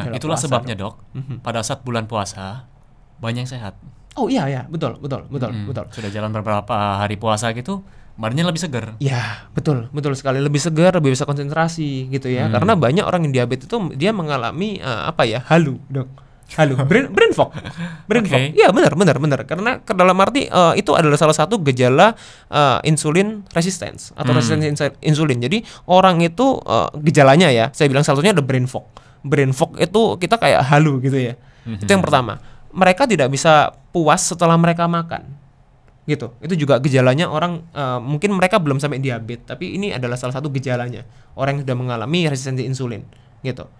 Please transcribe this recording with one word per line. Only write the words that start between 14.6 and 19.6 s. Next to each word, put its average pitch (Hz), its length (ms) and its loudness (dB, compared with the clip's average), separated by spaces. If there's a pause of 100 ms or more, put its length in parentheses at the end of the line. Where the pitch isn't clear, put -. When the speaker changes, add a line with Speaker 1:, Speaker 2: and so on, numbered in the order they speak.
Speaker 1:
eh, 110 260 -6
apa 151 200 0
ya, 120 200 -2
halu, 151 320 2 (100)
Dok. 135 380 -8 (300)
Halu, 143 280 2
Speaker 2:
<laughs> 135 40 0
Speaker 1:
brain, 214 220 2
brain 403 240 2
fog. - 240 0 (480)
Brain 214 160 2
Speaker 2:
Oke. 202 80 -2
Speaker 1:
fog. 127 140 2 (100)
Iya, 403 180 6
benar, 285 240 4
benar, 165 220 4
benar. 143 260 0
Karena 180 360 -4